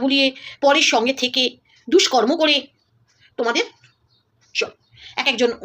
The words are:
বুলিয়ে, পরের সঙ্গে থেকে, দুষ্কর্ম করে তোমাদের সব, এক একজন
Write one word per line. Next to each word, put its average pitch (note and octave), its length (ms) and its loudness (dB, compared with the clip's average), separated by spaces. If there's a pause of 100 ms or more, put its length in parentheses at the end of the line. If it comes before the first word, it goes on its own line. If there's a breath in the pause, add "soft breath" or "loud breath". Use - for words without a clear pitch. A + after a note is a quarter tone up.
বুলিয়ে, C4+ 220 2 (380 loud breath)
পরের C#4+ 280 4
সঙ্গে B3 300 0
থেকে, B3+ 200 -2 (460 soft breath)
দুষ্কর্ম B3+ 420 2 (100)
করে D4+ 160 2 (800 soft breath)
তোমাদের B3 260 -2 (880)
সব, - 160 -4 (500 loud breath)
এক B3+ 120 -6
একজন A#3 180 0 (140)